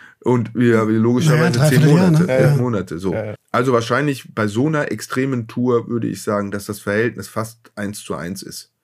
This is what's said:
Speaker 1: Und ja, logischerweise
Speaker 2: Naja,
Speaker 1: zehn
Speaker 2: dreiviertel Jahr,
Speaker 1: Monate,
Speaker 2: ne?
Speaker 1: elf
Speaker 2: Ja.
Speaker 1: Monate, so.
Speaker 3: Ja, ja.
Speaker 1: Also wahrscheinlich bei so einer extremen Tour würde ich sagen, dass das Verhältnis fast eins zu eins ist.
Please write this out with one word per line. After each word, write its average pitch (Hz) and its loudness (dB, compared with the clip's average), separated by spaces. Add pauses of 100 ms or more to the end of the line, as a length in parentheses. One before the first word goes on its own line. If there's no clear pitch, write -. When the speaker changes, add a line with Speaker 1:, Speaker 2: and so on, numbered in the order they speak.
(200)
Speaker 1:
Und 120 0
ja, 113 4
logischerweise 120 2
Speaker 2:
Naja, 151 4
Speaker 1:
zehn 131 4
Speaker 2:
dreiviertel 151 6
Jahr, 180 4
Speaker 1:
Monate, 160 4
Speaker 2:
ne? 220 -2
Speaker 1:
elf 131 4
Speaker 2:
Ja. 147 4
Speaker 1:
Monate, 110 -2
so. 90 -2
Speaker 3:
Ja, 107 -4
ja. 104 -10 (160)
Speaker 1:
Also 123 2
wahrscheinlich 123 -2
bei 110 -2
so 110 -2
einer 151 -2
extremen 127 -4
Tour 123 -2
würde 117 -4
ich 98 -8
sagen, 101 -4
dass 101 -8
das 104 -10
Verhältnis 110 -4
fast - -10
eins 104 -10
zu 98 -10
eins 85 -10
ist. - -18 (120)